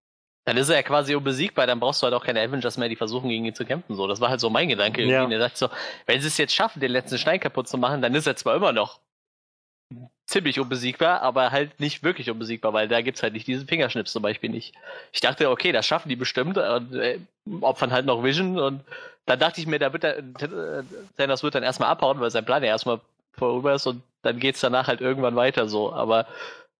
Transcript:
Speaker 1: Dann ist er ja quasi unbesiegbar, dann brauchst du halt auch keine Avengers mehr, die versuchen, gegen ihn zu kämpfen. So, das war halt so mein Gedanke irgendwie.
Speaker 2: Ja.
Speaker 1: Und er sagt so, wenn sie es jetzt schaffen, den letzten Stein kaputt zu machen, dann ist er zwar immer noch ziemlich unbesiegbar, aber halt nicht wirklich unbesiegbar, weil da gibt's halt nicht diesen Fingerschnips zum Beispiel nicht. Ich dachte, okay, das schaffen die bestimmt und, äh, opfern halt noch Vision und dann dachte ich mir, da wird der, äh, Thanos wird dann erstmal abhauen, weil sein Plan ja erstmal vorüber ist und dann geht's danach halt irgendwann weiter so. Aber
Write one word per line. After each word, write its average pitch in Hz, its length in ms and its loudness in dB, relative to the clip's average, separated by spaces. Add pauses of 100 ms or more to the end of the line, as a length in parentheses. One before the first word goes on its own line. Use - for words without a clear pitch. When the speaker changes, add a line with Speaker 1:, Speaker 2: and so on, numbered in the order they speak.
(460)
Speaker 1:
Dann 120 120 0
ist 135 120 4
er 160 80 6
ja 135 60 2
quasi 143 300 0
unbesiegbar, 139 540 0
dann 120 120 2
brauchst 127 220 0
du - 40 2
halt 123 100 2
auch 123 100 -2
keine 117 160 2
Avengers 123 360 -2
mehr, 120 120 0
die 113 60 -6
versuchen, 120 340 -4
gegen 113 160 -2
ihn 110 80 -4
zu 120 120 -8
kämpfen. 123 300 -6
So, 98 120 -2
das 101 120 -2
war 120 100 2
halt 127 100 -2
so 117 100 0
mein 131 180 2
Gedanke 107 340 0
irgendwie. 127 120 4
Speaker 2:
Ja. 131 120 4
Speaker 1:
Und 123 60 -2
er 110 80 0
sagt 120 180 0
so, 127 120 0 (380)
wenn 127 140 2
sie 151 60 0
es 151 100 -2
jetzt 143 180 2
schaffen, 208 240 0
den 131 120 0
letzten 127 280 -2
Stein 180 200 2
kaputt - 280 -4
zu - 100 -6
machen, 127 240 0
dann 123 140 2
ist 151 100 0
er 139 100 2
zwar 120 200 0
immer 175 160 2
noch 110 280 -2 (1300)
ziemlich 156 340 0
unbesiegbar, 127 600 0
aber 127 300 2
halt 147 280 -2
nicht 147 240 -4
wirklich 147 260 -2
unbesiegbar, 113 440 -4
weil 107 140 2
da 117 140 2
gibt's 123 200 -6
halt 110 120 0
nicht 110 140 -10
diesen 131 200 -4
Fingerschnips 127 440 -2
zum 110 120 -4
Beispiel 104 260 -2
nicht. 117 240 -10 (380)
Ich - 100 -6
dachte, 135 280 2
okay, 131 220 2
das 113 140 2
schaffen 160 240 0
die 127 60 -2
bestimmt 131 420 -2
und, 123 380 0
äh, 120 240 -2 (420)
opfern 123 300 0
halt 127 140 2
noch 120 180 2
Vision 180 360 0
und 139 240 -2 (420)
dann 127 140 2
dachte 165 220 2
ich 156 60 -8
mir, 156 120 0
da 139 120 0
wird 160 120 -6
der, 156 160 0
äh, 147 640 -8 (340)
Thanos 135 260 4
wird 147 120 2
dann 123 80 2
erstmal 123 260 2
abhauen, 139 300 4
weil 117 120 2
sein 113 140 0
Plan 135 180 2
ja 120 60 4
erstmal 113 320 0 (320)
vorüber 127 400 2
ist 135 140 0
und 123 140 -2 (200)
dann 120 180 0
geht's 135 220 0
danach 127 260 2
halt 123 140 0
irgendwann 127 340 0
weiter 123 320 2
so. 107 260 0
Aber 113 340 2 (520)